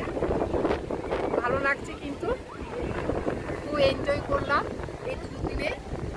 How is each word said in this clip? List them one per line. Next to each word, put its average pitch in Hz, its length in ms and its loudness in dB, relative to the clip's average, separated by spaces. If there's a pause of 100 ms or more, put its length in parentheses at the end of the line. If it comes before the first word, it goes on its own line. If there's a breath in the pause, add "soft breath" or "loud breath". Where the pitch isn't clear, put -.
(1400)
ভালো 247 240 2
লাগছে, 277 260 0 (100)
কিন্তু 294 260 -2 (1300)
খুব 571 140 -2 (140)
এনজয় 571 400 2
করলাম 349 320 2 (480)
এই 262 120 -4
দুদিনে। - 480 -2 (460)